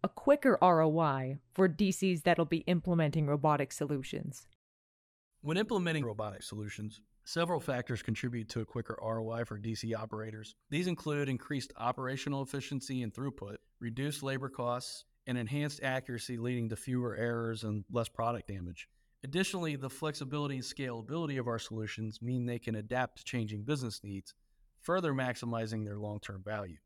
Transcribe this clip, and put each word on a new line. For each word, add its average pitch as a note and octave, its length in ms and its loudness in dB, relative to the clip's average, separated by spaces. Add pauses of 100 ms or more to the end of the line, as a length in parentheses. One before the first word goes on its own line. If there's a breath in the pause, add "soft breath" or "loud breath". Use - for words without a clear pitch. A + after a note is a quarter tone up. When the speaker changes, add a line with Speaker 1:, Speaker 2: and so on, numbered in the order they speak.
Speaker 1:
a - 60 2
quicker C#4 540 6
R E3+ 180 10
O D#3+ 180 6
I C3+ 420 2 (120)
for F#3 160 8
D F#3 240 4
Cs F3+ 300 2
that'll E3+ 240 6
be E3 140 2
implementing D#3+ 640 4
robotic C#3+ 440 4
solutions? - 760 -4 (960)
Speaker 2:
When D3+ 140 0
implementing F3 480 2
robotic G#2 380 -4
solutions, G#2+ 580 -8 (240)
several E3+ 360 0
factors B2 420 -2
contribute A#2 480 -2
to A#2 100 -2
a A2 40 0
quicker - 360 -6
R A2+ 200 -2
O A2+ 100 -4
I A#2 140 0
for A2 140 -6
D A2 160 -2
C A2+ 200 -2
operators. G#2+ 600 -6 (160)
These E3 160 2
include D3 420 0
increased C3 480 -2
operational C3 680 -2
efficiency C3+ 600 -4
and A2 100 -4
throughput, A#2+ 440 -6 (240)
reduced C#3 420 -4
labor C3+ 260 -2
costs, B2 560 -4 (220)
and B2 120 -2
enhanced D3 440 -2
accuracy, C3 540 -2
leading A#2 320 0
to A2 80 -4
fewer B2 400 -2
errors A2+ 480 -2
and G#2 260 -2
less A2+ 180 2
product A#2 400 -2
damage. F2 400 -8 (360)
Additionally, E3 520 0
the C3+ 140 -4
flexibility D3 680 -2
and B2 80 -6
scalability C3+ 760 -4
of A#2+ 100 0
our A2+ 100 0
solutions A2 640 -4
mean B2 240 0
they A#2+ 120 -2
can A2+ 180 -2
adapt A#2+ 420 -2
to - 60 -18
changing G#2+ 380 -2
business C3 420 -2
needs, G2 300 -8 (460)
further F3 320 2
maximizing A#2 720 -2
their G#2 140 -6
long-term G#2 460 -6
value. G#2 420 -6